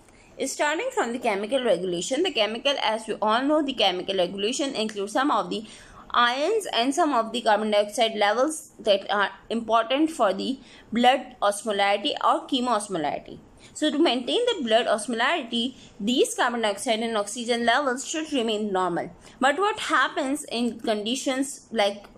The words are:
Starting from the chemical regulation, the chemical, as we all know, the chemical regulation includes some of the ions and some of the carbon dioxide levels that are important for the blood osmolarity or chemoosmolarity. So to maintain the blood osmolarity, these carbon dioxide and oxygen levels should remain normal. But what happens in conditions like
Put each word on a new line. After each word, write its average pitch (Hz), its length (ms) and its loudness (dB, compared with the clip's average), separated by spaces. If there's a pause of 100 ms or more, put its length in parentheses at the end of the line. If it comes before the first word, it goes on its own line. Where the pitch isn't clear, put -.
(460)
Starting 320 480 -2
from 233 180 0
the 240 60 -6
chemical 220 440 -2
regulation, 185 600 0
the 381 80 0
chemical, 233 520 0
as 220 240 -2
we 214 140 -6
all 214 220 2
know, 302 200 2
the 269 120 -4
chemical 190 420 0
regulation 202 580 -2
includes 214 380 -4
some 285 180 0
of 190 200 0
the 214 160 -6 (460)
ions 285 600 2
and 247 220 0
some 311 180 2
of 220 200 0
the 233 100 -4
carbon 214 280 4
dioxide 208 440 2
levels 220 640 0
that 202 320 2
are 202 220 2 (180)
important 233 600 2
for 202 220 2
the 202 260 -4 (320)
blood 247 520 4
osmolarity 202 720 0 (100)
or 302 220 2
chemoosmolarity. 208 920 -2 (360)
So 302 160 -2
to 294 80 -2
maintain 277 480 2
the 403 180 -2
blood 226 220 4
osmolarity, 240 880 -2 (240)
these 247 340 2
carbon 240 280 0
dioxide 214 380 0
and 233 160 -2
oxygen 233 500 -2
levels 262 400 2
should 311 260 -6
remain 220 400 0
normal. 175 420 0 (240)
But 285 200 2
what 427 200 0
happens 294 640 0
in 233 360 -4
conditions 254 880 -4
like 208 360 0 (120)